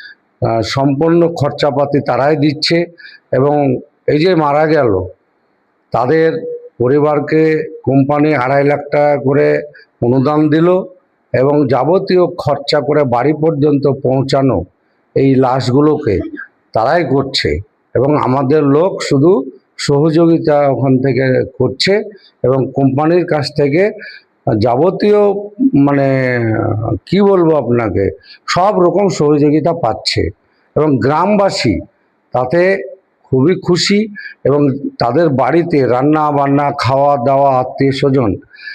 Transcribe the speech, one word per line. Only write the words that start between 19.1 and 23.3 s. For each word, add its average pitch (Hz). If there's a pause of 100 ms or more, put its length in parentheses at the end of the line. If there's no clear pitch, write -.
সহযোগিতা 151
ওখান 131
থেকে 127 (140)
করছে 185 (400)
এবং 131
কোম্পানির 151
কাছ 156 (100)